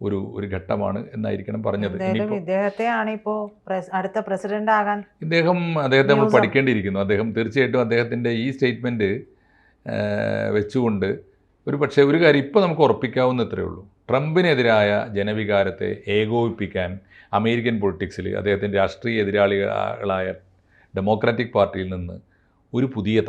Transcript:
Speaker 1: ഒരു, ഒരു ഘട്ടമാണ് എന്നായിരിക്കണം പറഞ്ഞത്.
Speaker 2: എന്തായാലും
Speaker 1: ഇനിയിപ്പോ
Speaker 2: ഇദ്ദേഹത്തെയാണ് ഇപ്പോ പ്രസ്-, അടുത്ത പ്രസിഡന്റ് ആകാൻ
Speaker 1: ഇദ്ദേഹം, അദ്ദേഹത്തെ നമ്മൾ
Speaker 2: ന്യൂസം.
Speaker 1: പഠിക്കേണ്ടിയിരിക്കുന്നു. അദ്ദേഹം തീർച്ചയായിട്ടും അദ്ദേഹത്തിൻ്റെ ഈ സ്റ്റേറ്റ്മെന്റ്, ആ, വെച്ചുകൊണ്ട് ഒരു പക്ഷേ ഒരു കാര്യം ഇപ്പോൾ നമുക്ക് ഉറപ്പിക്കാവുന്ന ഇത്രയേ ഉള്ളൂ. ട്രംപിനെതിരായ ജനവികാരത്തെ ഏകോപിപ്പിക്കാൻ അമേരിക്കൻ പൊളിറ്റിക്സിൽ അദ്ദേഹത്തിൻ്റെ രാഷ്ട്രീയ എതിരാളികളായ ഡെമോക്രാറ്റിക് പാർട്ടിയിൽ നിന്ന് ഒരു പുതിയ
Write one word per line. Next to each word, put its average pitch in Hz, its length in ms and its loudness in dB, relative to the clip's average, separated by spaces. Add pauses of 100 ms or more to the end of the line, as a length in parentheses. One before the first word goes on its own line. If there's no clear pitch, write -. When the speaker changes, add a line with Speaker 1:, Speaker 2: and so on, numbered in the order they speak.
Speaker 1:
ഒരു, 98 140 -2 (180)
ഒരു 101 180 -6
ഘട്ടമാണ് 98 440 -4 (160)
എന്നായിരിക്കണം 107 520 -6
പറഞ്ഞത്. 196 280 -2
Speaker 2:
എന്തായാലും 190 220 -2
Speaker 1:
ഇനിയിപ്പോ 214 260 -2
Speaker 2:
ഇദ്ദേഹത്തെയാണ് 208 720 -2
ഇപ്പോ 214 160 -6 (340)
പ്രസ്-, 185 320 -6
അടുത്ത 190 280 -4
പ്രസിഡന്റ് 208 520 -2
ആകാൻ 208 200 -2 (260)
Speaker 1:
ഇദ്ദേഹം, 170 340 2 (260)
അദ്ദേഹത്തെ 135 280 6
നമ്മൾ 139 140 4
Speaker 2:
ന്യൂസം. 214 100 6
Speaker 1:
പഠിക്കേണ്ടിയിരിക്കുന്നു. 110 680 2
അദ്ദേഹം 104 220 2 (120)
തീർച്ചയായിട്ടും 120 460 2
അദ്ദേഹത്തിൻ്റെ 117 480 0 (100)
ഈ 131 120 -2
സ്റ്റേറ്റ്മെന്റ്, 120 540 0 (840)
ആ, - 20 -2 (600)
വെച്ചുകൊണ്ട് 104 500 0 (580)
ഒരു 143 140 -2
പക്ഷേ 143 280 4
ഒരു 156 140 4
കാര്യം 143 220 6
ഇപ്പോൾ 202 200 2
നമുക്ക് 160 220 0
ഉറപ്പിക്കാവുന്ന 127 600 0
ഇത്രയേ 92 220 -4
ഉള്ളൂ. 85 120 -12 (280)
ട്രംപിനെതിരായ 131 800 4 (260)
ജനവികാരത്തെ 101 720 0 (300)
ഏകോപിപ്പിക്കാൻ 107 760 -2 (460)
അമേരിക്കൻ 117 440 0
പൊളിറ്റിക്സിൽ 92 440 -4 (140)
അദ്ദേഹത്തിൻ്റെ 98 420 0
രാഷ്ട്രീയ 107 420 -2
എതിരാളികളായ 101 1040 0 (720)
ഡെമോക്രാറ്റിക് 110 580 0
പാർട്ടിയിൽ 98 400 0
നിന്ന് 90 200 -8 (600)
ഒരു 131 160 2
പുതിയ 107 240 -2 (120)